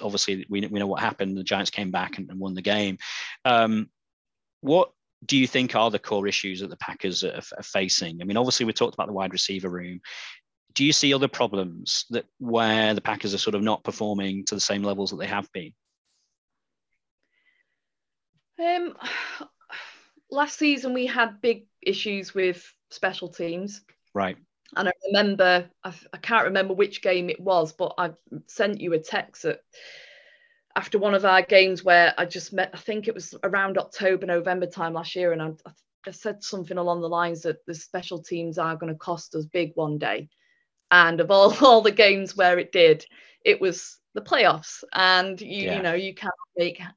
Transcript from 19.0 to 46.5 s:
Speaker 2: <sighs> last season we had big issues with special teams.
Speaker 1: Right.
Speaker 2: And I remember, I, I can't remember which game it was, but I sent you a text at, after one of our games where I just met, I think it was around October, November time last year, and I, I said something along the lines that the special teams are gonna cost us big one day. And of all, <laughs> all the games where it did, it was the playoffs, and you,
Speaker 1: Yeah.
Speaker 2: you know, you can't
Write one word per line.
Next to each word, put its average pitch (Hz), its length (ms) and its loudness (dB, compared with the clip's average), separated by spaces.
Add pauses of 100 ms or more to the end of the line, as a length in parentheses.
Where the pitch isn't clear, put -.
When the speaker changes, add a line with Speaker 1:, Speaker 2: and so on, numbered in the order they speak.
Speaker 2:
<sighs> - 1300 -14
last 285 260 -2
season 269 360 0
we 254 120 -2
had 226 360 -2
big 233 240 0 (160)
issues 196 520 -4
with 185 380 -2 (180)
special 180 400 -6
teams. 180 520 -8 (320)
Speaker 1:
Right. 95 240 -4 (380)
Speaker 2:
And 185 120 0
I 180 40 0 (160)
remember, 196 600 2 (160)
I, 185 100 -12 (200)
I 180 40 -16
can't 226 280 0
remember 190 280 0
which 202 280 0
game 180 280 0
it - 100 -6
was, 175 340 0
but - 240 -6
I 175 140 -2 (360)
sent 202 340 -4
you 175 120 -4
a 160 60 2
text - 460 -8
at, - 160 -4 (1120)
after 202 240 -2
one 196 160 6
of 190 100 2
our 190 160 8
games 185 420 6
where 175 340 8
I 180 80 0
just 175 280 -10
met, 185 200 -2
I 175 40 -16
think 214 300 -6
it 226 80 -4
was - 180 -16 (100)
around 190 360 0
October, 185 480 -2
November 180 400 0
time 165 260 -6
last 165 220 -8
year, 180 180 0
and 160 80 -4
I, 160 100 -6 (540)
I 196 60 -12
said 208 320 -10
something 180 340 -8
along 175 240 -2
the 165 80 -6
lines 170 340 -2
that 156 220 -6
the 170 80 -10
special 175 480 -10
teams 165 380 -8
are 160 160 -2
gonna 160 200 -8
cost 160 400 -10
us 156 100 -4
big 160 280 -4
one 156 240 -2
day. 131 320 -4 (640)
And 170 280 6
of 165 120 2
all, 196 260 8
<laughs> 285 80 6
all 233 160 12
the 208 100 4
games 196 460 4
where 180 220 4
it - 120 -6
did, 160 340 6 (380)
it 202 160 4
was - 380 -4 (160)
the 208 80 -8
playoffs, 175 640 2 (100)
and 185 480 2
you, 196 240 -6
Speaker 1:
Yeah. 180 120 -2
Speaker 2:
you - 40 -4
know, 170 140 0
you 190 180 -4
can't 190 200 -8 (220)